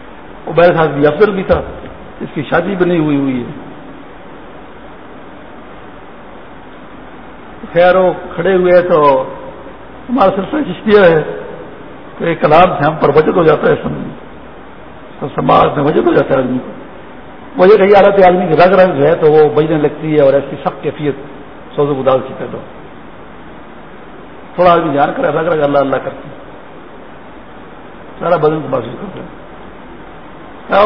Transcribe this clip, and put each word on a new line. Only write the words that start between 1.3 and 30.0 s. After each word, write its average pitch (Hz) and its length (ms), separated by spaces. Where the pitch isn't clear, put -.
بھی 190 100
تھا، 165 180
اس - 140
کی 156 80
شادی 170 320
بھی 180 120
نہیں 175 120
ہوئی 151 180
ہوئی 131 280
ہے۔ - 240
خیر، 180 240
وہ 185 160
کھڑے 180 200
ہوئے 180 280
تو 151 400
ہمارا 196 280
سلسلہ 202 260
چشتیہ 208 380
ہے 156 100
تو - 60
ایک 165 160
کلام 156 420
سے 147 80
ہم 156 60
پر 151 120
وجد 156 280
ہو 180 60
جاتا 156 280
ہے 143 120
سمجھ، 73 260
تو 151 140
سماج 160 420
میں 143 80
وجد - 220
ہو 339 60
جاتا 139 260
ہے 131 60
آدمی 127 140
کو۔ - 120
وجہ 196 180
کہی 196 180
حالت 196 320
آدمی 180 200
کی 160 80
رگ 175 200
رگ 185 260
جو 143 80
ہے 165 60
تو 160 180
وہ 151 220
بجنے 156 220
لگتی 147 380
ہے 147 100
اور 135 80
ایسی 139 320
سخت - 180
کیفیت 147 320
سوز 143 140
و 135 120
گداز 131 260
کی - 100
پیدا 120 200
ہو۔ - 40
تھوڑا 175 180
آدمی 165 220
جان 147 220
کر - 60
رگ 160 240
رگ 160 160
اللہ 143 160
اللہ 135 180
کرتے - 320
ہیں، - 80
سارا 170 180
بدن 156 260
کو 131 60
محسوس 117 320
کرتے 190 200
ہیں۔ 92 60